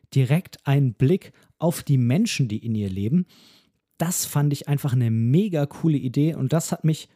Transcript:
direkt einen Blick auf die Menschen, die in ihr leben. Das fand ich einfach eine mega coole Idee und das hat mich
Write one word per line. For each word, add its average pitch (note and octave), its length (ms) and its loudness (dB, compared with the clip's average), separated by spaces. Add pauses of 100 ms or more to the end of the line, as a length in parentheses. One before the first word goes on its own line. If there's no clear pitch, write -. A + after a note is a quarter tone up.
(140)
direkt C3+ 520 0
einen C#3 260 2
Blick D3+ 400 0 (260)
auf E3 240 -2
die C#3 140 2
Menschen, C3 520 0
die G#2+ 100 -4
in A#2 160 -6
ihr G2+ 160 -2
leben. A2 340 -2 (720)
Das E3+ 300 -4
fand D3 260 0
ich - 160 -6
einfach C#3+ 240 0
eine A#2+ 180 2
mega C#3+ 540 2
coole D#3+ 320 0
Idee C#3+ 380 0
und C3 180 -4
das D#3+ 180 0
hat - 140 -4
mich D#3 320 -2